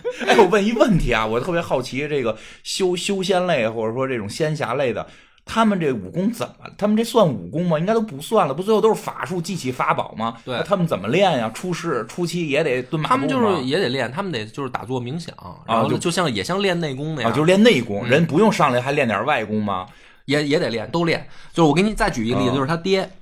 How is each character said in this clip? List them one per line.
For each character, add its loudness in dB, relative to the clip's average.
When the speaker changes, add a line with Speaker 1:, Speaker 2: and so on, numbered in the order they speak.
Speaker 1:
哎， 6
我 8
问 2
一 2
问 4
题 2
啊， 0
我 0
特 -4
别 0
好 -2
奇 -6
这 -2
个 -2
修， -2
修 -2
仙 0
类 2
或 -2
者 -2
说 -2
这 -2
种 -6
仙 -2
侠 -4
类 0
的， -6
他 0
们 2
这 0
武 -6
功 -2
怎 -6
么， -20
他 0
们 2
这 2
算 4
武 -4
功 -2
吗？ 2
应 0
该 0
都 2
不 -6
算 2
了， -4
不 -6
最 2
后 4
都 4
是 4
法 -6
术、 -4
祭 -6
器、 -4
法 0
宝 -2
吗？ -4
Speaker 2:
对。 -6
Speaker 1:
那 -4
他 0
们 0
怎 -2
么 -6
练 2
呀？ -2
出 -6
世， -4
初 -4
期 -4
也 0
得 0
蹲 -4
马 -4
步 4
吗？ 4
Speaker 2:
他 -
们 -2
就 0
是 2
也 0
得 0
练， -2
他 -6
们 -4
得 -4
就 -10
是 -6
打 -6
坐 -2
冥 -6
想， -12
Speaker 1:
啊， -16
Speaker 2:
然 2
后 2
Speaker 1:
就 0
Speaker 2:
就 0
像， 0
也 -2
像 -2
练 0
内 -4
功 -6
那 -6
样。 0
Speaker 1:
啊， 2
就 4
练 6
内 6
功， -6
Speaker 2:
嗯。 -4
Speaker 1:
人 4
不 2
用 6
上 2
来 2
还 -2
练 2
点 0
外 0
功 -2
吗？ -4
Speaker 2:
也， 0
也 2
得 -2
练， -6
都 0
练。 -2
就 2
是 8
我 4
给 4
你 0
再 0
举 -2
一 0
个 0
例 2
子， 2
Speaker 1:
啊。 -2
Speaker 2:
就 0
是 -2
他 -2
爹。 0